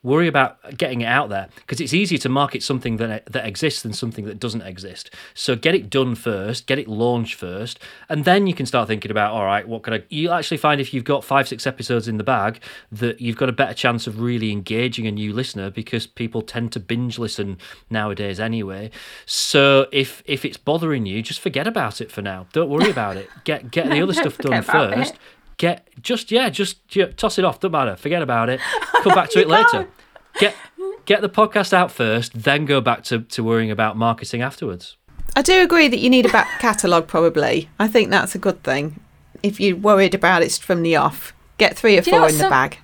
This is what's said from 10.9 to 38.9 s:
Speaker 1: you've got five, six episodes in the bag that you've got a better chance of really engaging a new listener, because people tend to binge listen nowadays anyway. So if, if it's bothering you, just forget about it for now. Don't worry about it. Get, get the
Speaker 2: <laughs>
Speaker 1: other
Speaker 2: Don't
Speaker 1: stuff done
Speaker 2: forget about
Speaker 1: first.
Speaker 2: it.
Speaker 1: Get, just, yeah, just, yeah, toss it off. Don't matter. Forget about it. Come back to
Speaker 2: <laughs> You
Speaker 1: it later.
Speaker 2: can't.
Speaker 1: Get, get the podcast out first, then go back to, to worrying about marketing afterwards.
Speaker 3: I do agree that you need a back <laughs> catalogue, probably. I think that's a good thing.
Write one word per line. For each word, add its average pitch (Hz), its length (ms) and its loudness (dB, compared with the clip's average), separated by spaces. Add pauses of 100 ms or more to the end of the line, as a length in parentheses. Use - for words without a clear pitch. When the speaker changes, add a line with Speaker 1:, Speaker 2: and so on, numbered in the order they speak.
Speaker 1:
you've 123 80 -4
got 139 220 -2
five, 135 240 0
six 120 180 -8
episodes 117 400 -4
in 110 120 -4
the 110 40 -6
bag 110 380 -2 (320)
that 113 280 -4
you've 117 160 -6
got 135 120 0
a 123 40 -4
better 113 220 -2
chance 120 320 0
of 110 140 -10
really 117 320 -2
engaging 110 560 -4
a - 20 -2
new 104 220 -6
listener, 104 380 -8
because 113 360 -6
people 113 340 -8
tend 117 340 -6
to 120 40 -6
binge 117 400 -6
listen 101 400 -6 (320)
nowadays 104 480 -4
anyway. 107 540 -6 (320)
So 139 680 4
if, 139 340 -2
if 143 200 -4
it's 120 140 -8
bothering 151 480 -2
you, 98 140 -4
just - 200 -10
forget 147 260 -4
about 185 340 -4
it 110 120 -12
for 104 100 -10
now. 95 300 -10
Don't 156 160 0
worry 165 220 2
about 104 260 -4
it. 95 120 -12 (140)
Get, 143 300 -6
get 165 180 -2
the - 40 0
Speaker 2:
<laughs> 156 80 2
Speaker 1:
other 190 100 0
Speaker 2:
Don't 320 100 0
Speaker 1:
stuff - 160 -4
done 139 240 -2
Speaker 2:
forget - 60 -8
about 101 260 2
Speaker 1:
first. 254 200 -4
Speaker 2:
it. - 60 -20 (380)
Speaker 1:
Get, - 300 -2 (140)
just, - 280 -4
yeah, 233 200 2
just, - 440 -6
yeah, 196 120 4
toss - 320 -2
it 185 60 2
off. 160 160 0
Don't 185 120 -2
matter. 123 240 0
Forget 170 260 -2
about 120 280 0
it. 131 100 -2 (420)
Come - 120 2
back 185 160 2
to 440 80 2
Speaker 2:
<laughs> - 20 6
You 381 60 6
Speaker 1:
it - 20 -2
later. 453 220 6
Speaker 2:
can't. 381 200 -4 (480)
Speaker 1:
Get, 202 160 2 (520)
get 202 160 2
the 202 80 -2
podcast 214 420 2
out 180 180 4
first, 117 440 -2
then 143 320 0
go 139 160 2
back 117 220 0
to, 117 160 -2
to 117 220 -8
worrying 113 280 0
about 107 260 0
marketing 117 460 -2
afterwards. 123 560 -8 (360)
Speaker 3:
I 277 60 2
do 370 220 8
agree 339 260 6
that 240 80 2
you 247 140 4
need 247 160 6
a - 20 6
back - 200 4
<laughs> - 120 -8
catalogue, 180 480 2
probably. 156 720 0
I 214 100 2
think 214 220 4
that's 180 240 2
a 190 40 -6
good 185 240 -2
thing. 147 380 -4 (420)